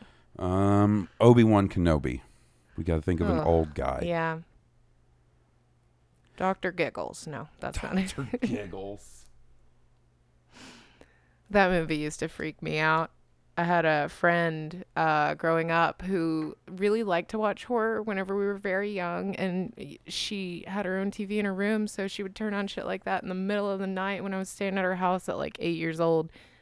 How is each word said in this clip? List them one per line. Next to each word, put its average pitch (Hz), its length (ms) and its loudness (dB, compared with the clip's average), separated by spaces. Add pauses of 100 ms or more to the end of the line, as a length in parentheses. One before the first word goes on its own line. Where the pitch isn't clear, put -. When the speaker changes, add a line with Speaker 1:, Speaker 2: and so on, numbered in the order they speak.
(380)
Speaker 1:
Um, 101 680 4 (100)
Obi-Wan 110 520 10
Kenobi. 73 500 2 (560)
We 87 80 -6
gotta 82 160 2
think 85 220 0
of 87 80 2
an 85 80 2
Speaker 2:
Ugh, 78 80 0
Speaker 1:
old 82 280 4
guy. - 300 -4
Speaker 2:
yeah. 165 360 -2 (2000)
Doctor 185 360 -2
Giggles. 139 540 -4
No, 151 220 -10 (100)
that's - 240 -8
not - 140 -4
it. 190 180 0
Speaker 1:
Doctor 139 240 -6
Speaker 2:
<laughs> - 80 -2
Speaker 1:
Giggles. - 800 -8 (2250)
Speaker 2:
That 196 220 6
movie 160 260 2
used 151 240 -4
to 160 80 -2
freak 156 340 -8
me 160 160 -2
out. 160 320 2 (460)
I 170 80 0
had 170 220 4
a 151 240 2
friend, 170 720 0 (100)
uh, 151 400 2
growing 165 360 0
up 165 320 2
who 165 520 -2 (160)
really 202 320 0
liked 180 280 0
to 220 80 -4
watch 214 260 -2
horror 226 380 0
whenever 196 340 -4
we 202 80 0
were 202 140 -2
very 202 340 -2
young, 180 440 -4
and 185 420 -4
y-, - 180 -14 (100)
she 180 600 -8
had 196 180 -6
her 185 140 -4
own 196 120 -2
T 202 140 -8
V 208 140 -4
in 208 80 0
her 196 80 -2
room, 208 340 0
so 196 180 -6
she 196 160 -8
would 190 120 -10
turn 214 180 -4
on 202 140 -2
shit - 180 -8
like 190 200 -6
that 190 180 -2
in 190 80 -8
the 185 40 -4
middle 202 360 -2
of 196 80 -2
the 196 80 -4
night 190 360 -4
when 196 120 -6
I 190 40 -4
was 190 120 -6
staying 196 260 -4
at 190 80 2
her 185 120 2
house 180 340 0
at, - 80 -4
like, - 220 -6
eight 170 180 -2
years 165 200 -4
old, 165 320 2 (320)